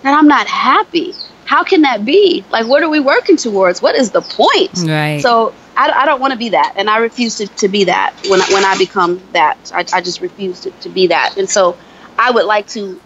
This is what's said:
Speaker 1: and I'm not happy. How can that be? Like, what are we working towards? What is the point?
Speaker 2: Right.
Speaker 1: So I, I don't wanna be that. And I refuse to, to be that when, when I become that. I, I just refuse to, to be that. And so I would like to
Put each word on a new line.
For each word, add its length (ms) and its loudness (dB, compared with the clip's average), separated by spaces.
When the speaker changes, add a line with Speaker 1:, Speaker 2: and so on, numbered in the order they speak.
Speaker 1:
and 120 2
I'm 140 6
not 180 4
happy. 680 0
How 180 0
can 200 2
that 220 0
be? 460 2
Like, 160 -2
what 160 4
are 60 0
we 120 0
working 360 2
towards? 460 0
What 140 0
is 160 0
the 100 0
point? 560 0
Speaker 2:
Right. 420 -2
Speaker 1:
So 340 0
I, 140 2
I 140 0
don't 160 0
wanna 160 -2
be 140 -8
that. 260 0
And 140 -2
I 80 2
refuse 380 -4
to, 100 -6
to 220 -4
be 160 0
that 300 0
when, 120 2
when 120 2
I 140 0
become 420 -2
that. 240 2
I, 200 -4
I 80 0
just 200 -8
refuse 400 -10
to, 100 -12
to 60 -16
be 200 0
that. 280 -2
And 120 -2
so 280 0
I 120 2
would 160 2
like 220 -2
to 380 -10